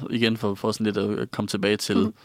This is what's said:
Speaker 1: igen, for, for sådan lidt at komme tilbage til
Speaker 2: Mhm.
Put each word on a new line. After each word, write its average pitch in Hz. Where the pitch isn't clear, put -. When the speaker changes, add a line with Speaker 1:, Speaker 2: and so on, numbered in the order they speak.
Speaker 1:
igen, 113
for, 104
for 110
sådan 107
lidt 104
at -
komme 107
tilbage 101
til -
Speaker 2:
Mhm. -